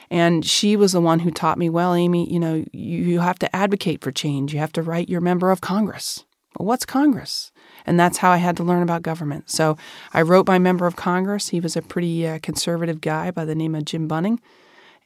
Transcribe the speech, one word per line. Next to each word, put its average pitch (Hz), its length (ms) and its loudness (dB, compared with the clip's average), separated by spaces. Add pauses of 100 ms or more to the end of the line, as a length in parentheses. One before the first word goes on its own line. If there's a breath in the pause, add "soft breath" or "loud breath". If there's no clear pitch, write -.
(100)
And 170 360 2
she 208 300 2
was 202 160 4
the 180 80 2
one 165 180 4
who 170 120 0
taught 160 280 -2
me, 170 100 0
"Well, 175 260 2
Amy, 175 380 2
you 175 60 0
know, 160 340 -2
you, - 260 -8
you 175 220 0
have 175 200 0
to - 160 -2
advocate 196 460 -2
for 131 100 -4
change. 143 420 -4
You 147 60 -2
have 160 140 -4
to 165 80 -2
write 170 260 -4
your 180 120 -2
member 180 300 2
of 185 100 2
Congress." - 640 -4 (340)
Well, 180 80 -4
what's 240 200 -2
Congress? 262 680 0 (320 soft breath)
And 175 160 4
that's 170 180 4
how 185 120 4
I 175 80 6
had 175 180 0
to 170 80 -4
learn 175 180 2
about 170 200 -2
government. 160 480 -6
So 156 260 2 (360 loud breath)
I 165 100 2
wrote 180 240 6
my 185 120 4
member 180 280 4
of 175 100 -2
Congress. 190 520 -2
He 170 120 -2
was 170 160 -4
a 165 60 -4
pretty, 165 440 -2
uh, 160 160 -4
conservative 165 580 -4
guy 156 300 -2
by 170 140 -4
the 156 100 -4
name 160 200 -2
of 151 100 -4
Jim 160 240 -4
Bunning. 175 320 -2 (640 soft breath)